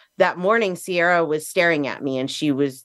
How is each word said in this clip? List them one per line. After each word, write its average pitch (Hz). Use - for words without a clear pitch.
That 180
morning, 196
Sierra 175
was 151
staring 165
at -
me 135
and 131
she 151
was, 135